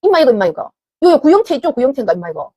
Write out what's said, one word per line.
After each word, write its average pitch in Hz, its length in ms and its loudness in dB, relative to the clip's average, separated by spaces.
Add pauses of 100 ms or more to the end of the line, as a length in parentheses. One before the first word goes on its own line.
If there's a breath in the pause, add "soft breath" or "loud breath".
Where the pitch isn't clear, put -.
임마 359 180 2
이거, 262 100 2
임마 208 160 0
이거. 156 240 -8 (340)
요, 359 60 4
요 320 100 2
구형태 339 360 2
있죠? 285 160 -4
구형태인가, 247 420 -2
임마 175 160 -8
이거. - 260 -6